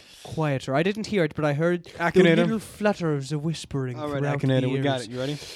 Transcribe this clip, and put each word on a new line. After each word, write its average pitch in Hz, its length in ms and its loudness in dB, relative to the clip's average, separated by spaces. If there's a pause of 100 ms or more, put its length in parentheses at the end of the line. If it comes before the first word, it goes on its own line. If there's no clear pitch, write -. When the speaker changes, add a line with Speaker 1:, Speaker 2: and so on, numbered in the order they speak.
(240)
Speaker 1:
quieter. 143 500 -2
I 143 80 4
didn't 202 260 -2
hear 190 180 2
it, 151 100 -4
but 151 80 -2
I 151 80 2
heard 170 320 0
the - 60 -20 (100)
Speaker 2:
Akinator. 170 380 6
Speaker 1:
little 208 220 2
flutters 156 760 -2
of 147 100 -4
whispering 139 560 -6
Speaker 2:
All 151 80 -6
right, 143 120 -4
Speaker 1:
throughout 143 200 0
Speaker 2:
Akinator, 131 220 2
Speaker 1:
the 127 80 0
Speaker 2:
we 135 100 -2
got 135 200 0
Speaker 1:
ears. 113 80 -10
Speaker 2:
it. 117 40 -12
You 123 80 -8
ready? 139 180 -4 (180)